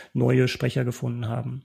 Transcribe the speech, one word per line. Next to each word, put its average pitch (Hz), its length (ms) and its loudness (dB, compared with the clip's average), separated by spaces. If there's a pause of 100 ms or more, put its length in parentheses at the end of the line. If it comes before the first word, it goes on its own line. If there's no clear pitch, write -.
(120)
neue 127 360 4
Sprecher 127 360 -2
gefunden 120 440 -4
haben. 123 360 -6